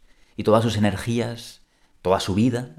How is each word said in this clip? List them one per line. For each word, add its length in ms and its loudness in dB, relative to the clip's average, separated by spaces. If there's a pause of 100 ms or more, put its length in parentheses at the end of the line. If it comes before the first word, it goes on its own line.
(360)
y 60 -8
todas 200 4
sus 140 0
energías, 880 -4 (400)
toda 160 2
su 160 -4
vida, 440 0